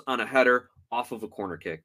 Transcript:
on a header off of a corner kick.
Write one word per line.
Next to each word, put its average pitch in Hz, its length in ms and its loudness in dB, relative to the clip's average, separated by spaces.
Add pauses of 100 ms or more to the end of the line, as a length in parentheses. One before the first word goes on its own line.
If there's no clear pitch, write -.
on 127 140 -2
a 110 60 -2
header 123 420 4 (240)
off 123 180 -6
of 110 120 -10
a 104 60 -10
corner 95 280 -8
kick. 82 280 -10